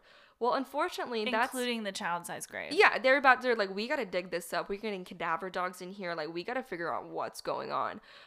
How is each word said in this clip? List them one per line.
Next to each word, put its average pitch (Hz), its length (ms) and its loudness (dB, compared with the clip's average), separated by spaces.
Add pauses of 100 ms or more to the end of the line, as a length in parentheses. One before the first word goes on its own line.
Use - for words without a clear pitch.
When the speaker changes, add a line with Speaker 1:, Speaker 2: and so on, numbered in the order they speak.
(400)
Speaker 1:
Well, 233 140 2
unfortunately, 269 680 -2
that's 247 300 2
Speaker 2:
Including 240 300 -2
the 196 80 -4
child-sized 170 580 -6
grave. 90 220 -6
Speaker 1:
Yeah, 370 260 8
they're 262 180 6
about, 254 260 8
they're 247 120 4
like, 196 200 0
"We 208 120 -2
gotta 277 180 0
dig 180 260 -4
this 175 220 -6
up. 170 160 -2
We're 202 120 -4
getting 202 240 -6
cadaver 165 460 -4
dogs 185 300 -4
in 180 120 -10
here. 185 220 -6
Like, 160 200 -4
we 175 80 -4
gotta 247 200 -4
figure 170 300 -4
out 117 160 -4
what's 160 320 -6
going 139 300 -4
on." 110 300 -2 (260)